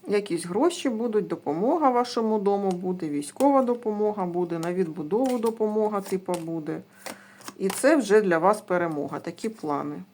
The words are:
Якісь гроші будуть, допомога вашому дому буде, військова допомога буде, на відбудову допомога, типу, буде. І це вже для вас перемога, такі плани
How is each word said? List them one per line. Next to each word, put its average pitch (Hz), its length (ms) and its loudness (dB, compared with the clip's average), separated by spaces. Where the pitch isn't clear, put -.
Якісь 190 380 -2
гроші 262 440 0
будуть, 214 380 0
допомога 233 640 0
вашому 233 500 0
дому 202 320 2
буде, 180 380 -4
військова 262 520 2
допомога 214 640 0
буде, 170 340 -2
на 170 140 -2
відбудову 185 680 0
допомога, 214 640 0
типу, 190 320 -4
буде. 165 480 -6
І 190 120 -2
це 285 260 4
вже 214 260 4
для 175 160 2
вас 202 240 4
перемога, 151 580 -2
такі 170 300 -8
плани 147 540 -6